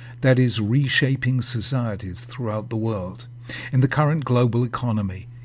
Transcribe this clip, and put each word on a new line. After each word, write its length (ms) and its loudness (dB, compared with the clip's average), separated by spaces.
that 160 6
is 220 4
reshaping 800 2
societies 840 -4
throughout 460 -4
the 60 -2
world. 500 -2
In 80 4
the 80 6
current 360 2
global 400 2
economy, 640 -2